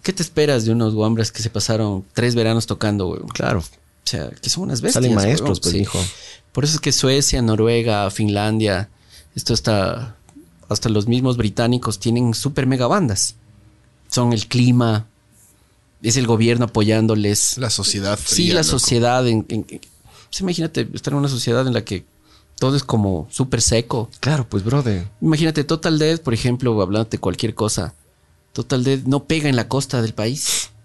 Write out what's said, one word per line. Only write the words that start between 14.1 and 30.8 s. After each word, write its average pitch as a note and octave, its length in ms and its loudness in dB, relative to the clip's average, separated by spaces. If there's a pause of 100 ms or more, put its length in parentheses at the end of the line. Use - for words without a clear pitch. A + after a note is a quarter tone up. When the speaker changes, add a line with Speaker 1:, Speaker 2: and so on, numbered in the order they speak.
Speaker 1:
el A2 140 0
clima, A#2+ 600 4 (960)
es A#2 140 0
el C3 120 2
gobierno A#2 380 4
apoyándoles. G#2+ 920 2
Speaker 3:
La B2+ 120 -4
sociedad G2+ 520 -2
Speaker 1:
Sí, - 120 -2
Speaker 3:
fría, F3 200 2
Speaker 1:
la E3+ 60 4
Speaker 3:
loco. C#3+ 180 2
Speaker 1:
sociedad. B2 480 2
En, A2 220 2
en, G#2+ 200 -4
en, - 120 -16
pues - 600 -14
imagínate E3 540 -2
estar C#3 180 -6
en C#3+ 60 0
una C#3+ 100 0
sociedad B2 380 0
en B2+ 60 -2
la A2+ 120 -2
que F2 200 -8 (540)
todo C3+ 180 2
es C3 80 0
como G2 480 0
súper B2+ 300 -2
seco. A2+ 480 0 (100)
Speaker 2:
Claro, C#3 280 0
pues, G2+ 140 -2
brother. A2 460 0 (140)
Speaker 1:
Imagínate, D#3 420 2
Total D#3+ 340 0
Death, D#3+ 220 2
por C3+ 140 -2
ejemplo, A#2+ 460 0
hablando G2+ 300 0
de - 80 -4
cualquier G#2 360 -4
cosa. G#2 400 -4 (580)
Total B2+ 320 -2
Death C3+ 220 0
no C3+ 180 0
pega D#3 240 0
en C3 80 2
la A2+ 100 0
costa C3 360 -4
del A2 120 -4
país. - 560 -4 (140)